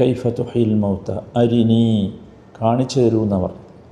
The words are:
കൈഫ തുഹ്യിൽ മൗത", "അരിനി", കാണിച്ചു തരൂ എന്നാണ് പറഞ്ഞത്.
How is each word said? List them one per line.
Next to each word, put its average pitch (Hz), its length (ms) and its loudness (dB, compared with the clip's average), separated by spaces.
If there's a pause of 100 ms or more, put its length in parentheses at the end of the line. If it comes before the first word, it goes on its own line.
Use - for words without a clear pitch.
കൈഫ 127 260 0
തുഹ്യിൽ 117 460 -2
മൗത", 98 460 -2 (180)
"അരിനി", 113 760 2 (420)
കാണിച്ചു 123 440 0
തരൂ 110 240 2
എന്നാണ് 101 200 0
പറഞ്ഞത്. - 220 -8 (260)